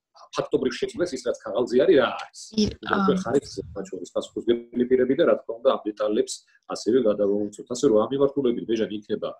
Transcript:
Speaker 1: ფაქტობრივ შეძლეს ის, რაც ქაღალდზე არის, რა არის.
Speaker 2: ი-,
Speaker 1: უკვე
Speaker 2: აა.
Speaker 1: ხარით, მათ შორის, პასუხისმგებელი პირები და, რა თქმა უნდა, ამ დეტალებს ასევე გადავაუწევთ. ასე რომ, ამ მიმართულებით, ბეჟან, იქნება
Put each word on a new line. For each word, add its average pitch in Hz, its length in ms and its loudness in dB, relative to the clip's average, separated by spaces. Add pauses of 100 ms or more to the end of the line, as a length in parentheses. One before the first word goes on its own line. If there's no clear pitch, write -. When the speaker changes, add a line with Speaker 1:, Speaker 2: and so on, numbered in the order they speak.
(260)
Speaker 1:
ფაქტობრივ 127 460 -2
შეძლეს - 380 -4
ის, 127 120 -8
რაც 117 160 -4
ქაღალდზე 113 380 -2
არის, 160 200 6
რა 120 140 6
არის. - 300 -12 (100)
Speaker 2:
ი-, 214 260 2
Speaker 1:
უკვე - 180 -4 (140)
Speaker 2:
აა. 185 80 4
Speaker 1:
ხარით, 139 300 -2 (220)
მათ 98 180 -10
შორის, 90 240 -12
პასუხისმგებელი 120 720 -2
პირები 127 300 2
და, 165 100 2
რა 110 100 4
თქმა - 200 -4
უნდა, 131 160 -2
ამ 104 120 0
დეტალებს 107 520 -2 (360)
ასევე 107 300 0
გადავაუწევთ. 104 680 0
ასე - 160 -2
რომ, 113 140 6
ამ 110 100 2
მიმართულებით, 127 560 0
ბეჟან, 107 280 -2
იქნება 101 480 -6